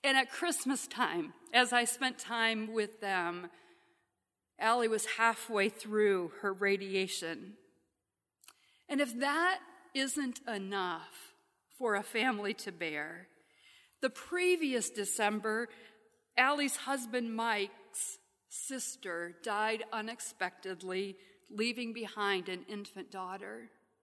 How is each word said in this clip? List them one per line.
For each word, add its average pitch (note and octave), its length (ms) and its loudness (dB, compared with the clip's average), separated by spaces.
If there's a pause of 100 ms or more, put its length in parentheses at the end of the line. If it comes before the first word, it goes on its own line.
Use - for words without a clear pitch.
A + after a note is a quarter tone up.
And C4+ 140 4
at B3+ 140 2
Christmas C#4 540 0
time, E3+ 480 -2 (180)
as A#3+ 220 6
I A#3+ 120 4
spent B3+ 340 -2
time A3+ 540 -2
with G#3+ 280 -2
them, F3 480 -2 (1080)
Allie A3+ 280 4
was A3 200 2 (100)
halfway A3+ 500 4
through G3+ 640 2 (100)
her G3+ 120 0
radiation. F#3+ 1000 -2 (1300)
And C#4+ 140 0
if A#3+ 180 -2
that D#4+ 420 2 (340)
isn't C4+ 520 -2
enough F#3+ 840 -4 (460)
for A3+ 160 8
a G3+ 80 2
family G#3+ 500 2
to - 180 -6
bear, E3 580 -6 (720)
the C4 100 2
previous E4+ 800 2
December, G#3+ 760 0 (680)
Allie's C#4 380 4
husband A#3+ 600 -2
Mike's - 840 -2 (280)
sister F3 960 -6
died G#3+ 500 0
unexpectedly, F#3+ 1200 -6 (340)
leaving A3+ 440 -2
behind G3+ 540 -2
an F#3 220 -6
infant G3+ 400 -10
daughter. G3 640 -12 (300)